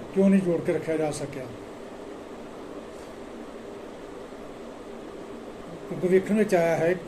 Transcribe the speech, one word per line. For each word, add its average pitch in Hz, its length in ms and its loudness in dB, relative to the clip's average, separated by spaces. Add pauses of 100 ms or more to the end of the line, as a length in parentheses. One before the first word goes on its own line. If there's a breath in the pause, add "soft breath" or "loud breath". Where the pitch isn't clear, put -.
(140)
ਕਿਉਂ 190 160 8
ਨਹੀਂ 190 120 10
ਜੋੜ 170 200 4
ਕੇ 175 120 2
ਰੱਖਿਆ 160 240 2
ਜਾ 156 140 2
ਸਕਿਆ। 139 340 -6 (4000)
ਕਿਉਂਕਿ 175 180 0
ਵੇਖਣ 190 300 6
ਵਿੱਚ 208 180 6
ਆਇਆ 165 200 6
ਹੈ 160 180 6 (140)